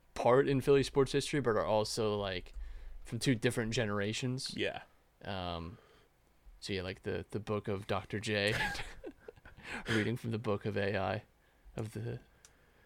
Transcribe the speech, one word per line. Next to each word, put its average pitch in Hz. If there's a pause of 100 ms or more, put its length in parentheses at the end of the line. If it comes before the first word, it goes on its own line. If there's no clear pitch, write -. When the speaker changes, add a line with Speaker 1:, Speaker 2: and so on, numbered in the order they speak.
(140)
Speaker 1:
part 131
in 139
Philly 139
sports 135
history, 143
but 120
are 92
also, 107
like, 95 (500)
from 123
two 131
different 117
generations. 110
Speaker 2:
Yeah. 101 (460)
Speaker 1:
Um, 87 (840)
so -
yeah, 92
like 95
the, 95
the 107
book 104
of 101
Doctor 101
J, 104 (680)
<laughs> -
reading 110
from 120
the 110
book 107
of 104
A 101
I, 98 (540)
of 110
the, 117 (680)